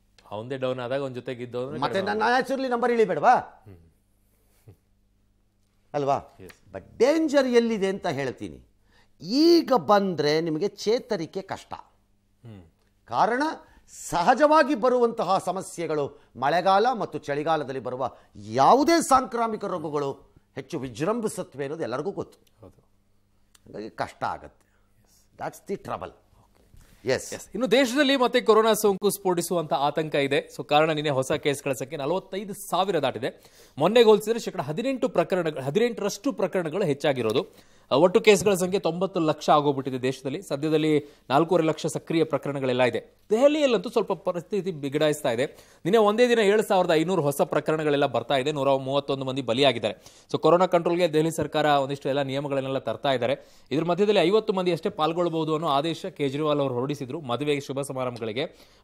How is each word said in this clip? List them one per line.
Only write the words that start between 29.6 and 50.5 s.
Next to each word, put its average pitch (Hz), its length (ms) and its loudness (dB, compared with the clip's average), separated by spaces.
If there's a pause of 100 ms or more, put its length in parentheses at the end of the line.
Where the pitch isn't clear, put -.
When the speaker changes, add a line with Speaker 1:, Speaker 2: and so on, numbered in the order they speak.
Speaker 1:
ಆತಂಕ 147 420 0
ಇದೆ. 143 420 0
So 147 60 -10
ಕಾರಣ 156 280 4
ನಿನ್ನೆ 151 180 -2
ಹೊಸ 131 220 -2
ಕೇಸ್‌ಗಳ 143 400 -2
ಸಂಖ್ಯೆ 135 260 -8
ನಲವತ್ತೈದು 190 560 -6
ಸಾವಿರ 180 480 -2
ದಾಟಿದೆ. 127 500 -4 (260)
ಮೊನ್ನೆಗೆ 214 320 6
ಹೋಲಿಸಿದ್ರೆ 214 300 4
ಶೇಕಡ 185 220 -8
ಹದಿನೆಂಟು 226 480 -4
ಪ್ರಕರಣಗಳು, 165 520 -2
ಹದಿನೆಂಟರಷ್ಟು 202 720 -2
ಪ್ರಕರಣಗಳು 185 500 -2
ಹೆಚ್ಚಾಗಿರೋದು. 135 640 0 (440)
ಆ, 123 40 2
ಒಟ್ಟು 180 260 6
ಕೇಸ್‌ಗಳ 202 320 6
ಸಂಖ್ಯೆ 185 260 -2
ತೊಂಬತ್ತು 180 400 -4
ಲಕ್ಷ 156 300 0
ಆಗೋಗ್ಬಿಟ್ಟಿದೆ 135 520 2
ದೇಶದಲ್ಲಿ. 135 400 -4
ಸದ್ಯದಲ್ಲಿ 151 640 0 (240)
ನಾಲ್ಕೂವರೆ 165 340 2
ಲಕ್ಷ 156 220 -2
ಸಕ್ರಿಯ 160 380 -2
ಪ್ರಕರಣಗಳೆಲ್ಲ 135 600 -2
ಇದೆ. 110 340 -2 (140)
ದೆಹಲಿಯಲ್ಲಂತೂ 254 580 2
ಸ್ವಲ್ಪ 214 220 -2
ಪರಿಸ್ಥಿತಿ 180 600 -6
ಬಿಗಡಾಯಿಸ್ತಾ 147 600 -2
ಇದೆ. 120 140 0 (400)
ನಿನ್ನೆ 196 120 4
ಒಂದೇ 220 320 4
ದಿನ 233 100 4
ಏಳು 208 240 4
ಸಾವಿರದ 180 280 2
ಐನೂರು 160 300 2
ಹೊಸ 143 200 0
ಪ್ರಕರಣಗಳೆಲ್ಲ 151 640 0
ಬರ್ತಾ 120 300 -2
ಇದೆ. 135 160 0
ನೂರ 139 200 0
ಮೂವತ್ತೊಂದು 135 540 -2
ಮಂದಿ 135 160 -6
ಬಲಿಯಾಗಿದ್ದಾರೆ. 117 880 0
So, 139 80 -2
ಕೊರೋನಾ 170 260 4